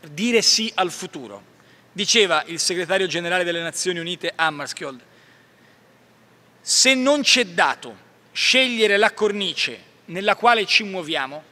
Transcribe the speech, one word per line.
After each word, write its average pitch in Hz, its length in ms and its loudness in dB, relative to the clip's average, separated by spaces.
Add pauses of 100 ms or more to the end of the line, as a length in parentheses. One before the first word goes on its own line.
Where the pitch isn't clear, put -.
(100)
dire 214 300 2
sì - 360 2
al 185 140 0
futuro. 117 640 -12 (380)
Diceva 185 540 2
il 165 120 -10
segretario 185 480 -2
generale 175 380 -2
delle 170 160 -4
Nazioni 170 380 -4
Unite 170 360 -6
Hammarskjöld: 143 680 -4 (1600)
"Se - 320 4
non 277 260 2
c'è 247 240 2
dato 165 500 -2 (380)
scegliere 233 640 2
la 214 160 4
cornice 196 680 -2 (280)
nella 196 280 0
quale 226 300 4
ci - 180 2
muoviamo 156 680 -6